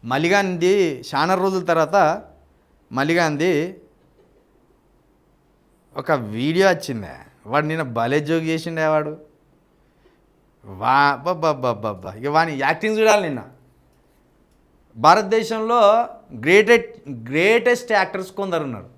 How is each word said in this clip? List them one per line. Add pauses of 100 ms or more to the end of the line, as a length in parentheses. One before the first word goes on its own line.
మల్లిగాంధీ (120)
చాలా
రోజుల
తర్వాత (680)
మల్లిగాంధీ (2250)
ఒక
వీడియో
వచ్చిందే. (300)
వాడు
నిన్న
భలే
జోక్
చేసిండే
వాడు. (1500)
వా-,
అబ్బబ్బబ్బబ్బబ్బా.
ఇక
వాని
యాక్టింగ్
చూడాలి
నిన్న. (1500)
భారతదేశంలో (300)
గ్రేటె-,
గ్రేటెస్ట్
యాక్టర్స్
కొందరు
ఉన్నారు.